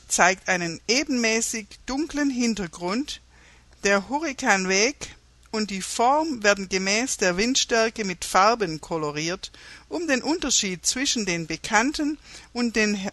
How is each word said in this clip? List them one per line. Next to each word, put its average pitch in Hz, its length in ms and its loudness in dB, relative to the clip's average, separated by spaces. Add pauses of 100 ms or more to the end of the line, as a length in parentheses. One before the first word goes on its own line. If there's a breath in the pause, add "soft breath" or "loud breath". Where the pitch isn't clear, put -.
zeigt 185 420 2
einen 170 380 -2
ebenmäßig 226 800 0 (180)
dunklen 285 460 -2
Hintergrund. 208 920 -2 (600 soft breath)
Der 202 260 2
Hurrikanweg 240 1000 0 (420)
und 214 180 -2
die 196 120 -6
Form 262 640 0
werden 196 260 2
gemäß 196 480 0
der 180 200 2
Windstärke 226 680 2
mit 185 220 -6
Farben 196 560 2
koloriert, 156 720 -4 (360 loud breath)
um 330 200 -6
den 262 140 2
Unterschied 240 640 -2
zwischen 254 400 -2
den 170 220 -4
bekannten 277 680 0 (340 loud breath)
und 240 240 -2
den 214 200 2
he-, 196 180 -4